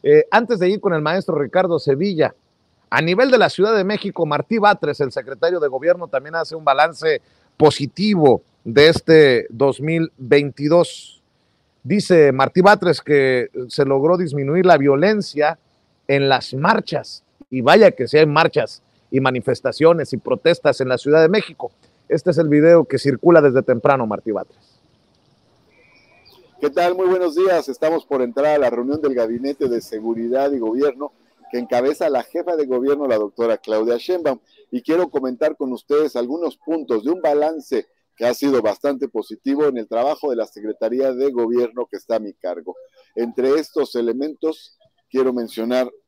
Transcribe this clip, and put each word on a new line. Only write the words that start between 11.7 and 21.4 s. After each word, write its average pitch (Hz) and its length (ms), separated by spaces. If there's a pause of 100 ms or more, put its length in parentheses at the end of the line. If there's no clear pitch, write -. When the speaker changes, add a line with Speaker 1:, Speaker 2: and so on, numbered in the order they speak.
Speaker 1:
Dice 160 480
Martí 135 300
Batres 190 400
que 131 480 (180)
se 143 180
logró 139 320
disminuir 151 480
la 175 120
violencia 147 800 (500)
en 139 220
las 131 240
marchas, 151 680 (260)
y 131 120
vaya 180 300
que 120 160
sí 147 100
hay 156 80
marchas 147 560 (280)
y 131 100
manifestaciones 131 920
y 123 40
protestas 147 640
en 127 80
la 127 80
Ciudad 151 240
de 160 80
México. 180 420 (380)